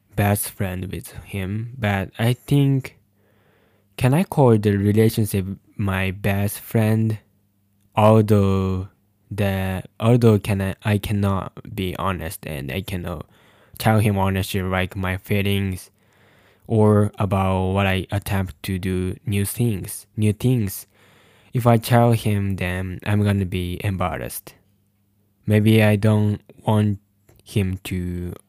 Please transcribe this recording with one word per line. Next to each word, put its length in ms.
best 320
friend 420
with 220
him, 540
but 320
I 140
think, 640
can 180
I 120
call 320
the 180
relationship 720
my 340
best 480
friend? 600
Although 920
the, 520
although 400
can 240
I, 220
I 140
cannot 760
be 220
honest 500
and 240
I 120
cannot 480
tell 220
him 180
honestly, 440
like, 360
my 180
feelings 720
or 500
about 520
what 180
I 240
attempt 520
to 140
do 380
new 200
things, 600
new 160
things. 520
If 140
I 120
tell 340
him, 460
then 500
I'm 160
gonna 200
be 400
embarrassed. 720
Maybe 340
I 140
don't 440
want 360
him 420
to, 500